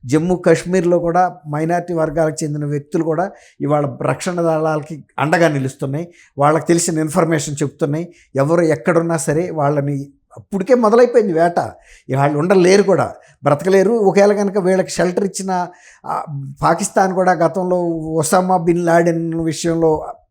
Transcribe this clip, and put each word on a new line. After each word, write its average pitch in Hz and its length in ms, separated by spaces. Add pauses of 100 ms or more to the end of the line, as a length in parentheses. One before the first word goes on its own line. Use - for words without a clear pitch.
జమ్మూ 156 300
కాశ్మీర్లో 175 640
కూడా 175 380 (120)
మైనారిటీ 170 440
వర్గాలకు 156 500
చెందిన 147 220
వ్యక్తులు 147 380
కూడా 165 280 (300)
ఇవాళ 143 400
రక్షణ 170 400
దళాలకి 156 640 (140)
అండగా 165 280
నిలుస్తున్నాయి, 139 680 (240)
వాళ్ళకి 147 280
తెలిసిన 170 340
ఇన్ఫర్మేషన్ 156 640
చెప్తున్నాయి. 156 500 (220)
ఎవరు 156 260
ఎక్కడున్నా 165 560
సరే 165 320
వాళ్ళని, 143 600 (280)
అప్పటికే 247 380
మొదలైపోయింది 233 580
వేట, 170 260 (580)
వాళ్ళు 147 220
ఉండలేరు 190 440
కూడా, 160 300 (300)
బ్రతకలేరు. 185 480
ఒకవేళ 202 420
కనుక 202 240
వీళ్ళకి 185 340
షెల్టర్ 180 320
ఇచ్చిన, 185 440 (380)
ఆ, - 180 (400)
పాకిస్తాన్ 185 500
కూడా 180 180
గతంలో 180 560
ఒసామా 165 720
బిన్ 170 280
లాడెన్ 165 480
విషయంలో 165 760 (240)